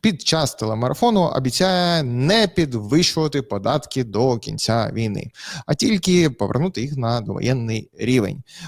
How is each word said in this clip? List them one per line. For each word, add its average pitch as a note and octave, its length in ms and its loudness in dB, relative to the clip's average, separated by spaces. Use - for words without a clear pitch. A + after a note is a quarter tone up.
під G#3 200 0
час D#3+ 340 0
телемарафону B2+ 680 0
обіцяє F3 840 2
не C#3+ 440 2
підвищувати D3 960 0
податки A#2+ 640 -2
до A#2 340 2
кінця G#2+ 560 -2
війни, A2 380 -4
а - 80 0
тільки F3+ 560 2
повернути A#2+ 520 -2
їх C#3 160 -6
на A#2 240 -2
довоєнний A2 720 -4
рівень. A2 500 0